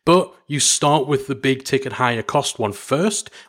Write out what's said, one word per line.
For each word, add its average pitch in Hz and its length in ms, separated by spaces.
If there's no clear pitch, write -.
but 165 260
you 143 140
start 147 480
with 139 180
the 139 80
big 131 300
ticket, 135 300
higher 120 280
cost - 380
one 104 140
first 185 580